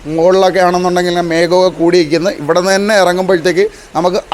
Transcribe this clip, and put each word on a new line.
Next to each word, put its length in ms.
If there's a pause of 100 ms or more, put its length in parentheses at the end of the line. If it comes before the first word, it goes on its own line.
മുകളിലൊക്കെ 600
ആണെന്നുണ്ടെങ്കിൽ 540 (120)
മേഘമൊക്കെ 460
കൂടിയിരിക്കുന്നത്. 640
ഇവിടുന്ന് 320
തന്നെ 280
ഇറങ്ങുമ്പോഴത്തേക്ക് 600 (320)
നമുക്ക് 240 (140)